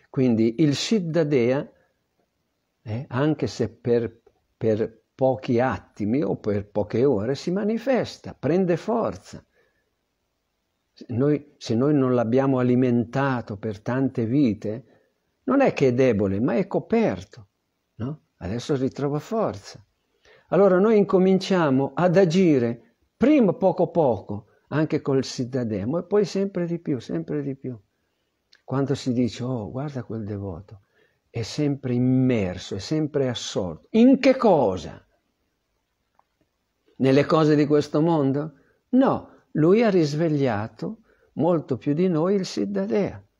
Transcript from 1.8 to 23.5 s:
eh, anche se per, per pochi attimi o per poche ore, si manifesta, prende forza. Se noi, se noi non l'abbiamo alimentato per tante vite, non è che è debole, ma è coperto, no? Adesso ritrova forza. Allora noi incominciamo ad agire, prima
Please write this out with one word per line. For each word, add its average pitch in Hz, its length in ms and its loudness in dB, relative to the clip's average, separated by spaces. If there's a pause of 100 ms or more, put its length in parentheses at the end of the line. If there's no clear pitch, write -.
eh, 120 280 -10
anche 143 380 -2
se 107 220 -4
per, 120 520 -4 (340)
per 110 480 -2 (100)
pochi 131 460 0
attimi 117 640 -4
o 185 160 -4
per 101 320 -4
poche 104 340 -2
ore, 127 320 0
si - 160 -8
manifesta, 214 840 -4
prende 170 440 0
forza. 202 680 -6 (1500)
Se - 180 -20
noi, 139 480 -2
se - 180 -4
noi 143 180 2
non 131 200 2
l'abbiamo 127 460 2
alimentato 123 1000 0
per 107 240 -8
tante 123 440 -2
vite, 113 600 -2 (580)
non 262 160 0
è 247 140 2
che 135 160 2
è 120 40 0
debole, 107 460 2
ma 165 160 -2
è 196 120 -2
coperto, 143 800 -4 (480)
no? 135 320 -10 (100)
Adesso 120 380 -4
ritrova 139 440 -4
forza. 147 640 -8 (640)
Allora 180 300 6
noi 214 180 4
incominciamo 185 960 4
ad 175 200 2
agire, 160 800 2 (220)
prima 247 360 4